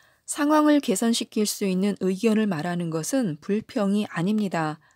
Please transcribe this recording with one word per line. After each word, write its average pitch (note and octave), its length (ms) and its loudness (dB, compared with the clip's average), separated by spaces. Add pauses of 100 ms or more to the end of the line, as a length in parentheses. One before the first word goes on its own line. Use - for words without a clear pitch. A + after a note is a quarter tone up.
(260)
상황을 D4+ 540 4
개선시킬 A3+ 680 0
수 - 200 -4
있는 F#3+ 340 0
의견을 G#3 480 0
말하는 F3 420 -4
것은 D#3+ 520 -2
불평이 G3+ 680 -2
아닙니다. E3+ 720 -2 (160)